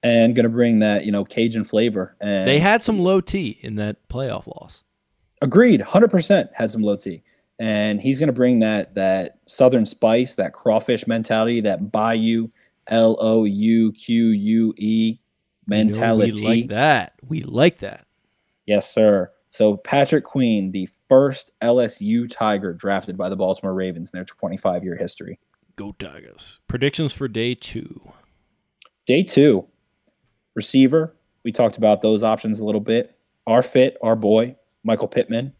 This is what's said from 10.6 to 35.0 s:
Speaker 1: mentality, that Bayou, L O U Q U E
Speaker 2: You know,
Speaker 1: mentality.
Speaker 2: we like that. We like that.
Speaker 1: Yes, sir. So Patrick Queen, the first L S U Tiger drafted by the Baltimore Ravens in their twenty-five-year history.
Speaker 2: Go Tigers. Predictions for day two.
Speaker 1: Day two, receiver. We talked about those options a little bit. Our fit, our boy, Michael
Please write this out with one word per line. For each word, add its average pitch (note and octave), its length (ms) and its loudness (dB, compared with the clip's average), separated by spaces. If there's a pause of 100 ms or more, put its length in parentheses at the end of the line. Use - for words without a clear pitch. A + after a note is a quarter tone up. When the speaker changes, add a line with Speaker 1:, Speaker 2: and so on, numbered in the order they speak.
Speaker 1:
mentality, A2+ 560 -2
that G2+ 300 -4
Bayou, A2+ 560 -2 (400)
L A2+ 320 2
O A2 240 2
U A2 480 0
Q A#2 380 -2
U A2 460 0
E A2 300 -2
Speaker 2:
You A2+ 100 -2
know, - 20 -20 (500)
Speaker 1:
mentality. G#2+ 760 0
Speaker 2:
we G#2+ 60 -2
like A#2 220 0
that. C3+ 440 0 (140)
We D#3+ 160 -6
like D#3 360 2
that. - 280 -14 (580)
Speaker 1:
Yes, G#2 260 0
sir. G#2 400 2 (180)
So G#2+ 280 0
Patrick C#3 460 0
Queen, A2 480 -2
the F#2+ 180 -6 (180)
first C3+ 440 2 (100)
L A#2+ 180 2
S A#2 220 -2
U A2+ 240 0
Tiger G2+ 480 -4
drafted F#2+ 420 -6
by F#2 140 -6
the F#2+ 60 -6
Baltimore F#2+ 400 -4
Ravens F#2 360 -8
in F#2 60 -12
their F#2 80 -10
twenty-five-year F#2 680 -6
history. - 420 -10 (380)
Speaker 2:
Go G2+ 220 -16
Tigers. - 680 -20
Predictions C#3+ 460 -4
for C#3 140 -8
day A2+ 280 -4
two. - 560 -16 (960)
Speaker 1:
Day C3 180 2
two, C3+ 440 4 (880)
receiver. C3+ 600 2 (280)
We A#2 80 -6
talked A2 260 0
about G#2+ 260 2
those A2 200 2
options A2 360 -2
a A2 60 -8
little G#2 140 -2
bit. A2+ 380 -4 (300)
Our A#2+ 160 4
fit, C3 400 2
our A2+ 120 2
boy, A2 400 0 (280)
Michael - 240 -2